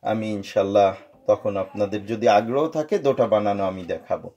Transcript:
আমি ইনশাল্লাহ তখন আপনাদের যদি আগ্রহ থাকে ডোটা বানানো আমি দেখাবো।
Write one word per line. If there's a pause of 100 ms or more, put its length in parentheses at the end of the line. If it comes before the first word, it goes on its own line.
আমি
ইনশাল্লাহ (320)
তখন
আপনাদের
যদি
আগ্রহ
থাকে
ডোটা
বানানো
আমি
দেখাবো।